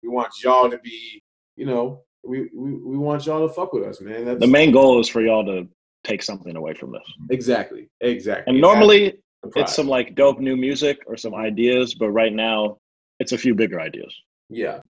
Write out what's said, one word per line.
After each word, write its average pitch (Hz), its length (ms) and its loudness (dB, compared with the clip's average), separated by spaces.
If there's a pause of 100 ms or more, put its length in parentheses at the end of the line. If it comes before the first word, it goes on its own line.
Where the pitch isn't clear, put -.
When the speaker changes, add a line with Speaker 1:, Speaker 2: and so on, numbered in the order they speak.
Speaker 1:
We 117 60 -10
want 120 200 -4 (140)
y'all 127 260 4
to 120 100 -6
be, 113 440 -18 (320)
you 147 100 -10
know, 131 380 -4 (220)
we, 127 280 -8
we, 135 200 -10
we 131 240 -10
want 147 280 -4
y'all 156 220 -2
to 156 60 -6
fuck 180 180 -6
with 113 120 -4
us, - 180 -12
man. 110 240 -10
That's 123 160 -4
Speaker 2:
The 117 60 4
main 143 260 6
goal 131 260 8
is 110 100 0
for 113 120 -2
y'all 110 240 2
to 92 220 -6 (380)
take 104 180 -6
something 90 320 -10
away 80 180 -8
from 64 200 -14
this. - 80 -16 (280)
Speaker 1:
Exactly, 123 600 -4 (100)
exactly. 120 440 -4 (120)
Speaker 2:
And 139 80 6
Speaker 1:
That's 190 100 8
Speaker 2:
normally, 208 460 6 (240)
Speaker 1:
the - 60 -14
pride. 147 140 -2
Speaker 2:
it's - 120 -4
some, 139 140 -2
like, 127 260 -2
dope 139 240 4
new 131 160 -2
music 139 520 -2
or 110 100 -10
some 107 180 -10
ideas, 117 600 0
but 110 160 -2
right 113 200 2
now, 107 460 -2 (420)
it's 117 140 -4
a 117 40 -2
few 127 160 2
bigger 92 280 0
ideas. - 320 -12 (360)
Speaker 1:
Yeah. 110 300 -8 (120)